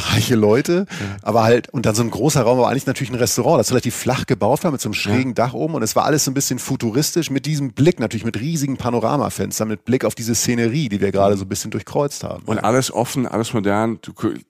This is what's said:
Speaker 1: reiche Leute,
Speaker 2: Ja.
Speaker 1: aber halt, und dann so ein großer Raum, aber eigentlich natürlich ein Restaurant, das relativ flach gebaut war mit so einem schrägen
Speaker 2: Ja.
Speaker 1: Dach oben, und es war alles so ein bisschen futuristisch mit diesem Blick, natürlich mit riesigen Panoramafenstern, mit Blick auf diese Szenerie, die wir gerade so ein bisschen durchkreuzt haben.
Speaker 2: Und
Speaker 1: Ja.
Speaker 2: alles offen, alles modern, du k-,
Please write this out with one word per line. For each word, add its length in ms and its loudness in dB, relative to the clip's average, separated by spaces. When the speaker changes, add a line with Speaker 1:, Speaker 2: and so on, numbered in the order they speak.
Speaker 1:
reiche 220 2
Leute, 560 4
Speaker 2:
Ja. 320 -8
Speaker 1:
aber 220 2
halt, 260 4
und 160 -2
dann 80 2
so 80 0
ein 80 0
großer 320 2
Raum, 160 4
aber 100 4
eigentlich 160 0
natürlich 260 -2
ein 60 -6
Restaurant, 420 2
das 120 2
relativ 240 0
flach 320 -2
gebaut 380 0
war 60 2
mit 120 -4
so 60 -4
einem 60 -6
schrägen 360 0
Speaker 2:
Ja. 40 -4
Speaker 1:
Dach 80 -4
oben, 200 -4
und 80 -2
es 140 0
war 80 4
alles 220 2
so 40 -2
ein 40 -4
bisschen 240 -2
futuristisch 720 -2
mit 160 -2
diesem 260 -2
Blick, 280 2
natürlich 260 -4
mit 120 -4
riesigen 380 -2
Panoramafenstern, 920 -2
mit 180 -6
Blick 180 0
auf 100 0
diese 200 -4
Szenerie, 560 0
die 100 -2
wir 100 0
gerade 280 2
so 80 -6
ein 20 -12
bisschen 220 -6
durchkreuzt 540 -4
haben. 200 -8
Speaker 2:
Und 120 -2
Speaker 1:
Ja. 80 -4
Speaker 2:
alles 280 2
offen, 340 -2
alles 280 -4
modern, 480 0
du 100 -16
k-, 220 -4